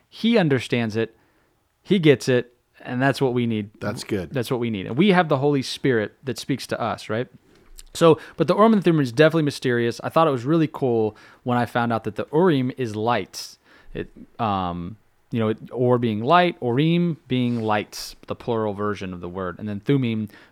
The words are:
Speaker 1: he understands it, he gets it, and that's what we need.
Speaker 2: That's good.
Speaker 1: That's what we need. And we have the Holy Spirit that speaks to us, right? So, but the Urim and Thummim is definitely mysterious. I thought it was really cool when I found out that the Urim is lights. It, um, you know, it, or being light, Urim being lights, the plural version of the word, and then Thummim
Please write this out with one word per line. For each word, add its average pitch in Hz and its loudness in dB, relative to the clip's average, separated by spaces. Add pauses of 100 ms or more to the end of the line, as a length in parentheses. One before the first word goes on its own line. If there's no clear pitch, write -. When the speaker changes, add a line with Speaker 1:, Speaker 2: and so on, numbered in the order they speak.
Speaker 1:
he 226 0
understands 123 0
it, 113 -2 (680)
he 190 2
gets 151 4
it, 123 0 (280)
and 127 -6
that's 139 2
what 127 0
we 123 0
need. 107 -4 (100)
Speaker 2:
That's 110 -8
good. 95 -4
Speaker 1:
That's 123 -4
what 123 -2
we 120 -2
need. 101 -6
And 113 -8
we 202 4
have 180 4
the 147 2
Holy 143 0
Spirit 120 -2 (100)
that 113 -6
speaks - -6
to - -6
us, 107 -6
right? 113 -4 (640)
So, 160 6 (160)
but 156 0
the 180 2
Urim 220 6
and 196 2
Thummim 165 4
is 123 -2
definitely 156 4
mysterious. 120 -2
I - -6
thought 165 4
it 147 2
was 120 -2
really 156 2
cool 113 0 (280)
when 123 0
I 120 0
found 117 -2
out 113 -2
that 107 -8
the 107 -6
Urim 143 2
is 113 -4
lights. 107 -4 (360)
It, - -8 (300)
um, 92 -4 (340)
you 120 -4
know, 110 0
it, 110 -4 (140)
or 123 2
being 113 -2
light, 175 2
Urim 160 0 (100)
being 120 -2
lights, - -4 (120)
the 101 -8
plural 110 -4
version 98 -6
of 87 -12
the 87 -10
word, 90 -8
and 107 -10
then 104 -8
Thummim 113 -2 (220)